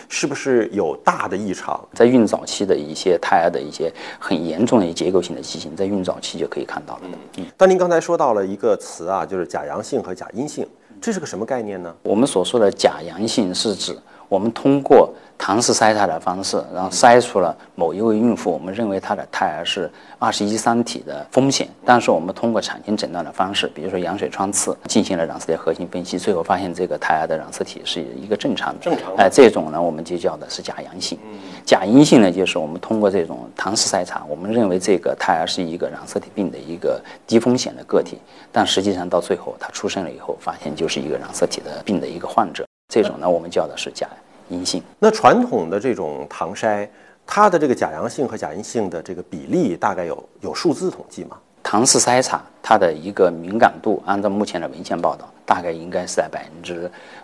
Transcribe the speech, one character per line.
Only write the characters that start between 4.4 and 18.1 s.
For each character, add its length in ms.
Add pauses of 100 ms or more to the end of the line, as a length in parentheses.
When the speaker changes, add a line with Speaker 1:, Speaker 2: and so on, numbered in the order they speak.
Speaker 2:
严 220
重 140
的 120
结 160
构 140
性 140
的 40
畸 200
形， 160
在 80
孕 180
早 160
期 180
就 120
可 100
以 60
看 200
到 100
了。 80 (340)
Speaker 1:
嗯。 100 (100)
但 140
您 80
刚 100
才 120
说 180
到 160
了 100
一 120
个 200
词 300
啊， 180
就 140
是 80
假 180
阳 160
性 220
和 100
假 200
阴 160
性， 180 (340)
这 120
是 80
个 60
什 120
么 80
概 160
念 180
呢？ 220
Speaker 2:
我 100
们 140
所 180
说 140
的 100
假 340
阳 260
性 260
是 180
指 240 (320)
我 100
们 140
通 300
过 300 (260)
唐 220
氏 120
筛 220
查 120
的 120
方 240
式， 180 (140)
然 80
后 80
筛 300
出 200
了 160 (180)
某 180
一 80
位 160